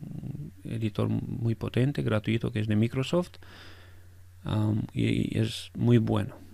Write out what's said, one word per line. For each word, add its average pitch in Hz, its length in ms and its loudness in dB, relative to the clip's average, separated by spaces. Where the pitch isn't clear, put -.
editor 113 440 0
muy 113 460 0
potente, 127 480 0
gratuito, 113 480 0
que 117 100 -2
es 110 60 0
de 110 100 2
Microsoft, 131 600 2
am, 107 380 2
y, 113 440 2
y 107 40 2
es 113 360 -2
muy 120 220 6
bueno, 110 380 0